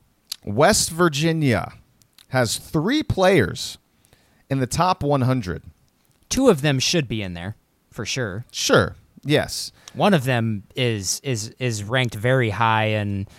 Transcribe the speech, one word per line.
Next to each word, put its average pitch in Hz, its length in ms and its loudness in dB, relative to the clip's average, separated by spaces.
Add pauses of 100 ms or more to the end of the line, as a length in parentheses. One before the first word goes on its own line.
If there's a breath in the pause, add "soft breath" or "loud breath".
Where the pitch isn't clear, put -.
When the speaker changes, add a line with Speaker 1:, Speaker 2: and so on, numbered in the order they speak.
(440)
Speaker 1:
West 156 480 2
Virginia 160 840 0 (540)
has 123 300 0
three 220 440 -2
players 185 800 2 (680 soft breath)
in 135 120 -2
the 127 80 0
top 175 340 0
one 143 200 2
hundred. 120 420 -2 (680)
Speaker 2:
Two 262 200 2
of 160 120 4
them 143 160 2
should 135 300 0
be 110 160 -6
in 92 100 -8
there, 87 220 -8 (340)
for - 160 -12
sure. 113 460 -6
Speaker 1:
Sure, - 440 2 (280)
yes. - 480 -2 (240 loud breath)
Speaker 2:
One 180 180 2
of 139 120 2
them 113 380 0 (120)
is, 113 480 -2
is, 117 340 -6
is 113 260 -4
ranked 120 300 -2
very 120 380 2
high 110 340 2
and, 101 420 -2 (120)